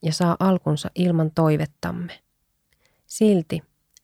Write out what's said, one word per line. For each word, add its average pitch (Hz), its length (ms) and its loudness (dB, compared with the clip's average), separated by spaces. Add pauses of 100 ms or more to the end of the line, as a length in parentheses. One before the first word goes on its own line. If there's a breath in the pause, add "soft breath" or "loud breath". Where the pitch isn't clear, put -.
ja 156 120 -2
saa 170 260 0
alkunsa 175 560 0
ilman 170 400 0
toivettamme. 165 840 -2 (880)
Silti, 185 540 0 (420)